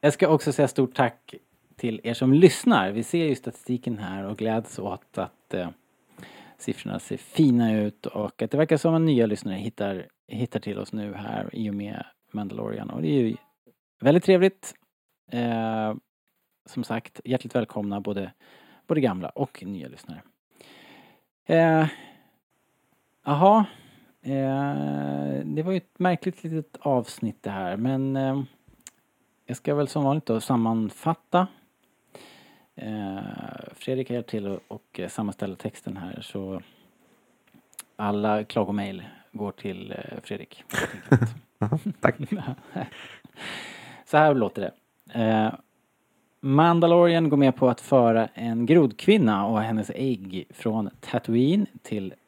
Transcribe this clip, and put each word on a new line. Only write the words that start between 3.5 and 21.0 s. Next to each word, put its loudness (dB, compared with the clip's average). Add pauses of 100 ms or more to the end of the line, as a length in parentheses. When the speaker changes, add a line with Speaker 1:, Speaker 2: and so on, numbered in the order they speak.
Speaker 1:
här -8
och -8
gläds -4
åt -10
att, -10
eh, -6 (880)
siffrorna -8
ser -10
fina 2
ut -4
och -6
att -4
det -2
verkar 4
som 2
att 2
nya 4
lyssnare -4
hittar, -6 (220)
hittar -6
till -8
oss -10
nu -6
här -8
i -6
och -6
med -8 (280)
Mandalorian. -8
Och -8
det 0
är 2
ju 0 (640)
väldigt 6
trevligt. 4 (580)
Eh, -2 (720)
som -8
sagt, -8
hjärtligt -4
välkomna -4
både, -6 (560)
både 0
gamla 0
och -8
nya -10
lyssnare. -16 (1200)